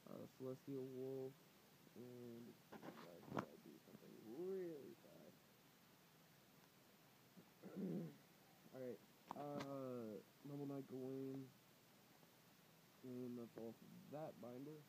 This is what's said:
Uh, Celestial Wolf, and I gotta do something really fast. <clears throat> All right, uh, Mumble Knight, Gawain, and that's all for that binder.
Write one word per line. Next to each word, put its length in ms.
Uh, 160
Celestial 460
Wolf, 320
and 480
I 400
gotta 320
do 80
something 240
really 640
fast. 400
<clears throat> 960
All 80
right, 160
uh, 800
Mumble 240
Knight, 240
Gawain, 560
and 320
that's 160
all 240
for 80
that 320
binder. 460